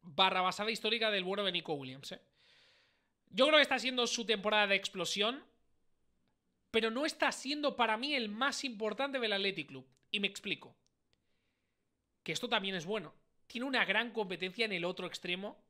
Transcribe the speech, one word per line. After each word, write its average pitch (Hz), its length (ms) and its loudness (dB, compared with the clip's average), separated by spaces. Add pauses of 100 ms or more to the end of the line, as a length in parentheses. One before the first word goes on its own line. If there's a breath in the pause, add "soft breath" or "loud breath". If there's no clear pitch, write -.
Barra 185 400 4
basada 185 300 0
histórica 220 400 0
del 190 140 0
bueno 196 180 -2
de 196 80 0
Nico 175 220 -4
Williams, 135 400 -8
¿eh? - 100 -16 (1040 soft breath)
Yo 240 200 2
creo 302 120 8
que 294 40 8
está 269 180 2
siendo 247 260 0
su 233 200 -2
temporada 208 420 4
de 196 80 4
explosión, 196 640 -2 (1300)
pero 226 220 2
no 262 120 -2
está 302 280 0
siendo 294 420 -2
para 220 220 2
mí 285 180 -2
el 240 140 0
más 240 340 0
importante 240 560 -2
del 226 140 0
Athletic 196 340 0
Club. 131 220 -14 (240)
Y 208 80 -2
me 202 80 2
explico. 190 480 -6 (1500)
Que - 80 -8
esto 160 180 -4
también 196 280 0
es 160 100 -4
bueno. 185 260 -4 (360)
Tiene 247 180 -6
una 254 180 4
gran 220 280 0
competencia 185 540 -2
en 208 60 -2
el 170 120 -2
otro 180 240 -4
extremo 185 600 -6